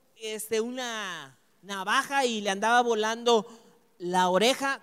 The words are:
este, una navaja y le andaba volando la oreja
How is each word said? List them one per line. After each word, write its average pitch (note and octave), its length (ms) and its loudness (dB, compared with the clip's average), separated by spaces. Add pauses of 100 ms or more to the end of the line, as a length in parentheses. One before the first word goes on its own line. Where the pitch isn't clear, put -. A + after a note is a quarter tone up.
(160)
este, A3 460 -4
una G#3+ 760 -8 (240)
navaja A#3 640 -2
y A3+ 160 -2
le G3+ 80 -2
andaba A3 320 4
volando A3+ 640 2 (540)
la F3+ 300 2
oreja B3+ 540 2